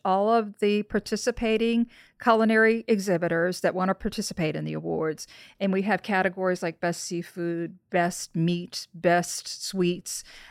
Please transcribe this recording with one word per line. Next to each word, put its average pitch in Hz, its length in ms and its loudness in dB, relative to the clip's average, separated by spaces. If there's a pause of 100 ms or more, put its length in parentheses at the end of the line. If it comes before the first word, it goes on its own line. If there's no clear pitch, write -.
all 196 260 2
of 226 300 0
the 208 240 2
participating 226 1040 0 (340)
culinary 220 680 4
exhibitors 180 720 2
that 180 120 2
want 185 160 0
to 190 60 0
participate 185 600 -4
in 156 100 -6
the 156 80 -4
awards. 160 520 -4 (320)
And 196 140 0
we 190 120 0
have 196 200 0
categories 185 580 0
like 170 200 -6
best 170 220 -2
seafood, 170 720 -6 (120)
best 175 460 -2
meat, 175 580 -2
best 175 720 0
sweets. 180 600 -4 (260)